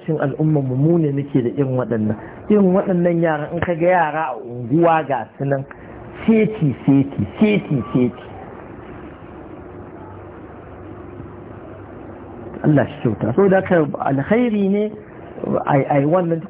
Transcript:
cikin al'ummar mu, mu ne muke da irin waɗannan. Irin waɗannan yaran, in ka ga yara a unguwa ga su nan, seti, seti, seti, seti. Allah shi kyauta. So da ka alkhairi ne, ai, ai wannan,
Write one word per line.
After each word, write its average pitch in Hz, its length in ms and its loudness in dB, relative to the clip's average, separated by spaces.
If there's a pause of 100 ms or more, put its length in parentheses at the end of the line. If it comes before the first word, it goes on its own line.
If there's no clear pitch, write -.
cikin 156 200 -2
al'ummar 147 420 2
mu, 127 140 -2
mu 160 220 4
ne 156 120 2
muke 139 320 0
da 117 60 0
irin 131 300 0
waɗannan. 110 380 0 (320)
Irin 202 260 6
waɗannan 175 480 2
yaran, 151 320 0
in 170 60 -4
ka 175 140 -2
ga 165 140 0
yara 160 340 2 (120)
a - 20 -8
unguwa 123 680 2
ga 120 220 -2 (100)
su 143 60 -4
nan, 139 200 -2 (600)
seti, 214 480 4 (100)
seti, 139 380 4 (160)
seti, 202 440 2 (100)
seti. 123 320 2 (4000)
Allah 139 240 6
shi - 200 -14
kyauta. 107 280 -2
So 196 120 6
da 190 140 6
ka 170 240 4 (140)
alkhairi 208 680 2
ne, 208 220 0 (760)
ai, 139 220 4
ai 143 160 4
wannan, 165 460 2